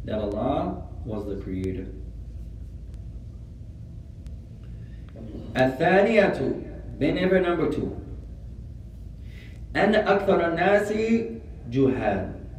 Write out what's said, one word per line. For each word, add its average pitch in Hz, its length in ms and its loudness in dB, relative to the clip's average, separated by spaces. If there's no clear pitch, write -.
that 107 140 -2
Allah 113 640 -2
was 104 220 -6
the 98 100 -4
creator. 92 500 -4
الثانية, 180 1400 4
benefit 180 440 4
number 170 280 2
two. - 260 -2
أن 208 200 6
أكثر 190 580 6
الناس 202 400 6
جهال. 110 600 2